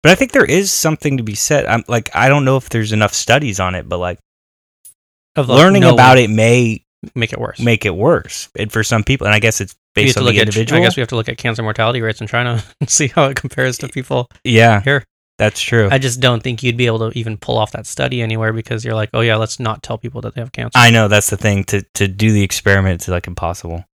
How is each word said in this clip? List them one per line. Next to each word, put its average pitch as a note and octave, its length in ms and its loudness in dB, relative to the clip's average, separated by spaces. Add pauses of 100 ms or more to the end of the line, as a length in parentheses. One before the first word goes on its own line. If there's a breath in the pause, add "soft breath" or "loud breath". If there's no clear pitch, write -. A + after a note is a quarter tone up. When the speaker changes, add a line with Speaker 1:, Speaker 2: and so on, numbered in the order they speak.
Speaker 1:
But D#3 80 6
I F#3 40 6
think B3+ 160 -2
there C4 140 2
is F#3+ 260 0
something D3+ 460 -2
to A#2+ 60 -4
be G#2+ 120 -8
said. C#3+ 300 -2
I'm, A2+ 220 0
like, A#2 280 -4
I B2+ 140 4
don't C#3+ 160 2
know C3 100 2
if B2+ 140 -6
there's A2 240 -2
enough G#2+ 200 2
studies A#2+ 460 -2
on F#2 160 -2
it, E2+ 140 -10
but, F2+ 80 -4
like, F2+ 220 -6 (1160)
Speaker 2:
Of, C3+ 140 -2
like, B2+ 80 4
Speaker 1:
learning F#3 240 6
Speaker 2:
knowing B2 140 6
Speaker 1:
about B2+ 240 8
it A#2 100 2
may A2+ 540 2 (320)
Speaker 2:
make A#2 180 -4
it - 60 -10
worse. - 200 -10
Speaker 1:
make A#2 260 0
it F#2 100 0
worse. B2 520 -2 (100)
And A2 140 -6
for A2 120 -2
some A2 200 0
people, C3 220 -2
and G#2 100 2
I G#2+ 40 2
guess A2 200 0
it's G2 140 -8 (220)
Speaker 2:
We G#2+ 80 2
have - 40 4
Speaker 1:
based B2+ 60 2
Speaker 2:
to - 60 -2
Speaker 1:
on C3 60 0
Speaker 2:
look A#2 100 2
Speaker 1:
the A#2 60 4
Speaker 2:
at, A2 60 2
Speaker 1:
individual. A2+ 320 0
Speaker 2:
I F3 60 2
guess A#2 100 0
we C3+ 60 -4
have A#2 80 -4
to A#2+ 60 -8
look A2+ 120 -4
at A#2+ 100 -10
cancer A#2 260 -6
mortality A2+ 380 -2
rates A2 200 -4
in A#2 60 -8
China A#2+ 440 -2
<laughs> - 80 -20
and C#3 100 -4
see - 180 0
how D3 180 2
it C3+ 120 -4
compares B2+ 420 -4
to C3+ 100 -10
people C3 400 -4 (140)
Speaker 1:
Yeah. A2+ 380 4
Speaker 2:
here. C3+ 220 0 (360)
Speaker 1:
That's G#2+ 200 0
true. A2 320 0
Speaker 2:
I C3+ 60 2
just C3 220 -2
don't B2 220 2
think A#2+ 220 -6
you'd A#2+ 140 -2
be B2 80 2
able A2+ 260 -2
to B2 60 -10
even A2+ 200 -6
pull A#2+ 200 -4
off G#2+ 140 0
that A2 160 -10
study B2+ 340 -4
anywhere A2+ 320 -2
because A2+ 320 -8
you're A2+ 100 -4
like, A2 180 -4
"Oh A#2 80 -2
yeah, A#2 140 2
let's A2 240 -4
not A2 240 -6
tell A#2 140 -8
people A#2+ 240 -12
that A2+ 140 -10
they B2 60 -8
have A#2 100 -12
cancer." A#2 260 -10
Speaker 1:
I A#2+ 120 6
know, A2+ 180 4
that's G#2 220 2
the G2+ 80 -4
thing. G2+ 280 0
To, G2+ 180 -4 (120)
to G2+ 120 0
do G#2 240 0
the G#2 120 2
experiment F#2+ 580 0
is, - 60 -10
like, F2+ 200 -4
impossible. E2+ 560 -8 (160)